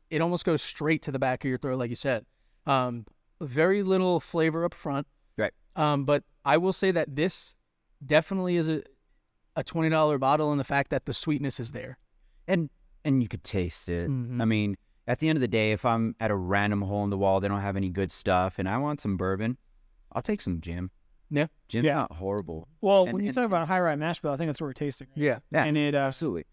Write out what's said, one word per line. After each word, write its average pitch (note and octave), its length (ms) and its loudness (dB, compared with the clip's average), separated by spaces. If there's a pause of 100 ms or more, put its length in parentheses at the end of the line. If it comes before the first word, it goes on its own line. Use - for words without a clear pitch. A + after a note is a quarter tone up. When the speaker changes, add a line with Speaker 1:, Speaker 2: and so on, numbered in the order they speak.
Speaker 1:
it D#3+ 120 0
almost F3 240 0
goes D#3+ 160 2
straight D#3 420 -2
to D3 80 -6
the C3 80 -4
back B2+ 240 -2
of C#3 60 -2
your B2+ 80 -2
throat, C3 220 -4
like B2 100 -4
you A#2 60 -6
said. B2 300 -2 (400)
Um, B2+ 400 0 (360)
very E3 420 2
little F#3 360 2
flavor D#3+ 440 0
up E3+ 100 -2
front. C#3+ 340 -4 (300)
Speaker 2:
Right. G#2+ 160 0 (220)
Speaker 1:
Um, D3 300 2
but D3 180 2 (220)
I D3 120 6
will F#3 160 2
say F#3+ 180 0
that D#3 240 -2
this - 400 -4 (500)
definitely F3 520 2
is D#3+ 120 2
a, D#3 140 -2 (720)
a D3 80 -4
twenty D#3+ 260 0
dollar D#3 280 4
bottle D3 340 2
in D3 60 0
the C#3 60 -2
fact C#3 280 -2
that C#3 140 -2
the B2+ 80 -6
sweetness C#3+ 460 -2
is A#2+ 120 -8
there. B2 260 -12 (500)
Speaker 2:
And, E3+ 220 2 (340)
and C3+ 180 4
you A2+ 60 0
could - 160 -10
taste F2+ 460 -4
it. F2 200 -2
Speaker 1:
Mm-hmm. B2 320 -4
Speaker 2:
I A#2 40 2
mean, G#2 320 2 (300)
at A#2+ 120 0
the D#3+ 100 0
end D#3 80 4
of C3+ 40 2
the A#2+ 60 2
day, G#2+ 240 2
if G#2+ 120 -2
I'm A2+ 360 2
at A2 120 0
a G2+ 40 2
random G2+ 480 2
hole G2+ 200 -2
in G2+ 60 0
the G2 80 -2
wall, G2 220 4
they G2 80 -2
don't G2+ 140 0
have G2 140 -4
any G2 140 0
good F#2 220 -2
stuff, F#2 480 0
and F#2+ 100 -2
I A2 80 -2
want D3 240 -4
some G2 160 -2
bourbon, F#2+ 400 -2 (560)
I'll B2 80 -4
take G#3 200 -2
some E2+ 200 -4
gin. F2+ 280 -8 (440)
Speaker 1:
Yeah. D3+ 140 2 (220)
Speaker 2:
Gin's A#2+ 160 0
Speaker 3:
Yeah. D3 100 4
Speaker 2:
not C#3+ 180 -4
horrible. F2+ 540 -6 (140)
Speaker 3:
Well, G3 240 6
Speaker 2:
And, - 80 -4
Speaker 3:
when G3 100 -2
you G3+ 60 -2
Speaker 2:
and, B3+ 60 -4
Speaker 3:
talk B3 100 2
about F3 220 0
high F#3 120 2
rye E3 160 2
mash D#3+ 260 -2
bill, D3+ 120 -2
I C3+ 40 -4
think D#3+ 120 -2
that's C#3 100 -6
what D3+ 80 -4
we're C3 60 -8
tasting, C#3+ 420 -6
right? - 80 -6
Speaker 1:
Yeah. B2+ 160 2 (120)
Speaker 2:
Yeah, D#3 120 2
Speaker 3:
And D3+ 140 2
it, D3 180 2
uh, C#3 40 4
Speaker 2:
absolutely. C3+ 540 -2